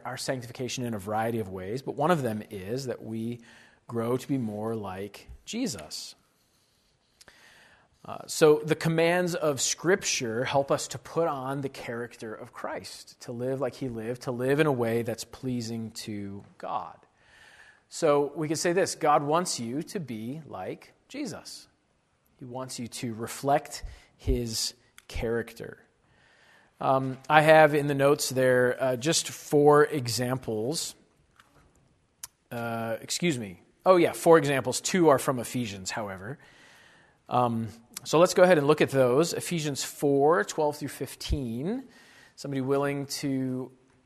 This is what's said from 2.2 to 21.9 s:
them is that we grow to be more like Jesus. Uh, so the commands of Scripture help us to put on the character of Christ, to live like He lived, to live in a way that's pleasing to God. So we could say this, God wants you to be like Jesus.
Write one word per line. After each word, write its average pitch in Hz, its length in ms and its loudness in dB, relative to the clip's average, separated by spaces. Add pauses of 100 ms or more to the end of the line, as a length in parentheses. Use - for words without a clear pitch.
them 107 300 -4
is 104 340 -8
that 117 180 -8
we 113 360 -8 (480)
grow 117 300 -2
to 131 100 -8
be 139 100 -2
more 113 380 -4
like 101 520 -10 (160)
Jesus. 190 680 -8 (1900)
Uh, - 220 -14
so 151 360 6
the 165 120 0
commands 170 580 2
of 151 260 0
Scripture 131 840 0
help 139 260 0
us 147 200 -2
to 131 100 -12
put - 280 -2
on 139 340 -6
the 131 80 -4
character 117 640 -10
of - 180 -16
Christ, - 680 -12
to - 100 -12
live 127 280 -4
like 123 140 -2
He 135 160 -8
lived, 117 340 -8
to 135 80 -6
live 131 280 0
in 156 80 4
a 147 40 2
way 117 300 0
that's 113 220 -6
pleasing 117 680 -8
to 101 520 -10 (160)
God. - 380 -8 (920)
So 147 460 2
we 160 120 -4
could 156 120 -2
say 175 140 0
this, 180 200 2
God 151 300 4
wants 160 360 0
you 123 220 -6
to 196 180 -8
be 123 460 -10
like 104 480 -12 (160)
Jesus. - 580 -12 (720)